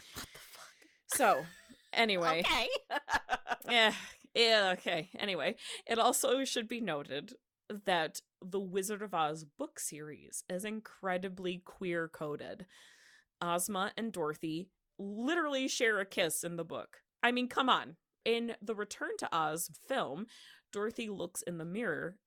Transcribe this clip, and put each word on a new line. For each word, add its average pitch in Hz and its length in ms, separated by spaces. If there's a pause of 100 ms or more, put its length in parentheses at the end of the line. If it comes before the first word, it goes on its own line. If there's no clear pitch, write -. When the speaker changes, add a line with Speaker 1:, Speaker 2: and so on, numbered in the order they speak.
(140)
Speaker 1:
What - 180
the - 60
fuck? - 800
Speaker 2:
So, 180 280 (460)
anyway. 175 560
Speaker 1:
<laughs> - 20
Okay. 247 180 (220)
<laughs> 294 80 (680)
Speaker 2:
Yeah. 226 240 (420)
Yeah, 214 440
okay. 165 400
Anyway, 180 380 (300)
it 226 120
also 262 460
should 240 240
be 233 120
noted 147 540 (340)
that 185 520 (220)
the 190 180
Wizard 190 420
of 196 120
Oz 156 300
book 277 360
series 147 680
is 185 160
incredibly 185 1000
queer-coded. 165 1000 (720)
Ozma 180 560
and 220 160
Dorothy 160 560 (300)
literally 262 680
share 240 320
a 294 60
kiss 170 380
in 170 120
the 170 80
book. - 380 (200)
I 240 100
mean, 247 160
come 262 200
on. 160 280 (280)
In 233 360
the 208 140
Return 294 440
to - 180
Oz 160 340 (160)
film, 190 400 (460)
Dorothy 220 360
looks 185 340
in 175 160
the 160 60
mirror 170 520 (100)